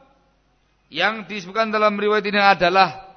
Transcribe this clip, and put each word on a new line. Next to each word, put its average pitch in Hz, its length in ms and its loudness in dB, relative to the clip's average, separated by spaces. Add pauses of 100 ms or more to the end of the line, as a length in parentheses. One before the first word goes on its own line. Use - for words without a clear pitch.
(880)
yang 196 400 -4
disebutkan 202 400 -6
dalam 214 320 0
riwayat 208 240 0
ini 202 160 0
adalah 185 640 2 (120)